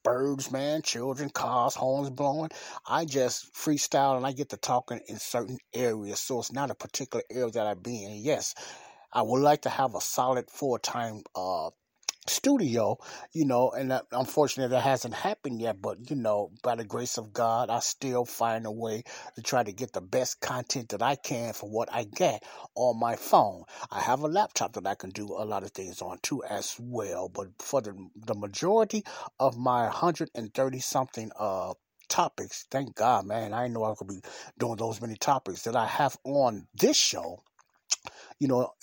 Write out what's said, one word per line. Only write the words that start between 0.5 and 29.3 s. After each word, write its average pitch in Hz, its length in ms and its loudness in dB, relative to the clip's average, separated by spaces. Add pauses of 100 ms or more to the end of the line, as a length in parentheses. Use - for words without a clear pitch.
man, 147 300 0
children, 135 480 -4
cars, 127 460 2
horns 139 340 0
blowing. 143 400 0 (380)
I 156 180 2
just 131 480 0
freestyle 139 640 2
and 127 80 -2
I 139 60 -2
get 135 180 -6
to 104 80 -8
talking 123 500 0
in 110 120 -10
certain 120 400 -4 (160)
areas. 110 440 0
So 127 200 -2
it's 113 120 -6
not 131 200 -2
a - 40 -6
particular - 540 -6
area 120 220 -2
that 107 160 0
I 104 80 0
be 110 280 -8
in. 104 120 -10
Yes, 123 400 -2 (580)
I 120 80 2
would 120 200 4
like 147 200 8
to 135 80 -2
have 131 240 0
a 90 80 -6
solid 127 480 0
full-time, 117 720 -2 (140)
uh, 90 340 -2 (600)
studio, 117 680 2 (340)
you 160 140 2
know, 127 260 6
and 131 180 -4
that, 131 220 2
unfortunately 131 640 2
that 123 60 4
hasn't 127 320 2
happened 135 480 -4
yet, 107 200 -2
but, 107 280 -6
you 151 80 -2
know, 104 340 2 (100)
by 120 140 2
the 117 80 -6
grace 117 340 -4
of 110 140 -8
God, 113 380 2
I 117 100 0
still 123 460 0
find 113 400 -2
a 107 60 -4
way 110 320 -4 (320)
to 120 60 -12
try 123 220 2
to 101 80 -2
get 117 220 -8
the 92 80 -4
best 123 400 -2
content 123 480 -4
that 101 120 -4
I 135 140 4
can 117 380 -4
for - 160 -10
what 110 200 0
I 120 140 -4
get 113 400 0 (320)
on 117 240 2
my 117 160 2
phone. 110 480 6 (260)
I 98 120 -4
have 123 220 2
a 156 40 0
laptop 156 460 2
that 95 120 -8
I 98 100 0
can 92 160 -12
do 104 160 -8
a 110 180 -4
lot 104 180 -2
of 98 80 -10
things 92 300 -10
on 90 200 -8
too 131 220 -4
as - 340 -6
well, 101 520 -6
but 98 180 -6 (120)
for - 200 -2
the, 107 160 -6 (220)
the 113 180 -4
majority 202 680 2 (340)